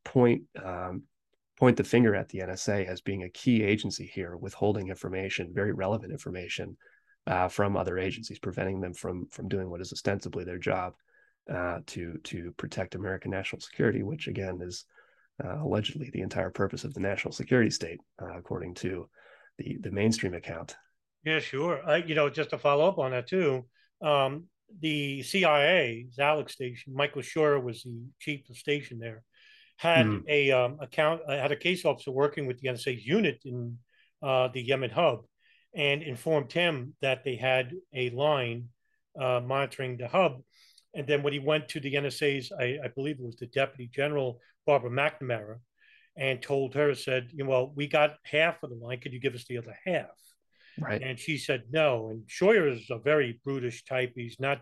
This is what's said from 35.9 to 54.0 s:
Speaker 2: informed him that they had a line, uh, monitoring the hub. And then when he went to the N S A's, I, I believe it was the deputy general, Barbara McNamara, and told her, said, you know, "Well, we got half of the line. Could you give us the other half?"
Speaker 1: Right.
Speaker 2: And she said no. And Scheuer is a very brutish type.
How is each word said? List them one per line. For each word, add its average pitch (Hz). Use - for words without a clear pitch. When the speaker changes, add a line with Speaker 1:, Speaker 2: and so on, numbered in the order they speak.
Speaker 2:
informed 147
him 156
that 131
they 127
had 127
a 127
line, 120
uh, 127
monitoring 131
the 120
hub. 160
And 147
then 147
when 147
he 143
went 151
to 156
the 135
N 143
S 131
A's, 139
I, 131
I 123
believe 139
it 123
was 113
the 127
deputy 131
general, 139
Barbara 123
McNamara, 120
and 131
told 135
her, 143
said, 127
you 143
know, 135
"Well, 131
we 143
got 151
half 160
of 147
the 120
line. 120
Could 127
you 123
give 123
us 120
the 123
other 117
half?" 170
Speaker 1:
Right. 123
Speaker 2:
And 131
she 151
said 120
no. 135
And 110
Scheuer 180
is 117
a 120
very 135
brutish 123
type. 127